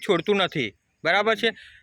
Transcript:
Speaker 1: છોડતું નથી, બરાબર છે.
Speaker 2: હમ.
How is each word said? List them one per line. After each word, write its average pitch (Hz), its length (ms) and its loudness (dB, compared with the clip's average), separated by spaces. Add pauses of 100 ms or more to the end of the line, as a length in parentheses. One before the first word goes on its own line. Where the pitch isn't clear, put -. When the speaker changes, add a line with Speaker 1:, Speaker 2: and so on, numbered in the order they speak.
Speaker 1:
છોડતું 190 260 0
નથી, 165 380 -2 (300)
બરાબર 208 320 2
છે. 220 120 -2
Speaker 2:
હમ. 220 80 -2 (280)